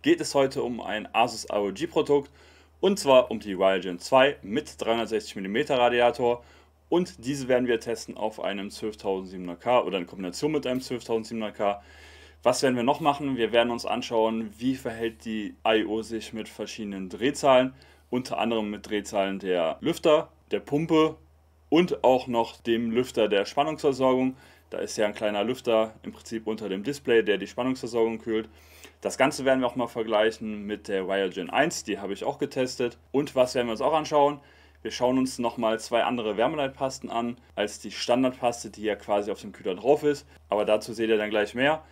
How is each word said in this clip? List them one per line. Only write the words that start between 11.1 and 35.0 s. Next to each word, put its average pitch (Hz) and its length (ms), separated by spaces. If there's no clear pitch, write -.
K. 101 240
Was 147 220
werden 127 140
wir 117 60
noch 143 180
machen? 143 340
Wir 110 160
werden 120 200
uns 117 140
anschauen, 113 720
wie 127 180
verhält 113 500
die 107 300
I 110 160
O 107 180
sich 110 300
mit 110 160
verschiedenen 101 640
Drehzahlen, 131 640
unter 123 280
anderem 110 320
mit 104 200
Drehzahlen 98 500
der 87 420
Lüfter, 160 500
der 101 100
Pumpe 156 560
und 170 320
auch 127 220
noch 117 360
dem 117 280
Lüfter 117 380
der 101 180
Spannungsversorgung. 131 920
Da 90 80
ist - 180
ja 110 80
ein 104 80
kleiner 104 300
Lüfter 113 580
im 107 100
Prinzip - 360
unter 107 200
dem 98 140
Display, 123 400
der 98 160
die 98 80
Spannungsversorgung 117 720
kühlt. 110 320
Das - 180
Ganze 131 260
werden 131 140
wir 123 80
auch - 80
mal 127 100
vergleichen 110 800
mit 101 220
der 95 200
Ryogen 95 440
eins, 151 320
die 98 160
habe 98 140
ich 101 100
auch 127 160
getestet. 127 580
Und 135 240
was 127 180
werden 120 140
wir 113 60
uns 110 80
auch 143 120
anschauen? 147 460
Wir 113 80
schauen 127 300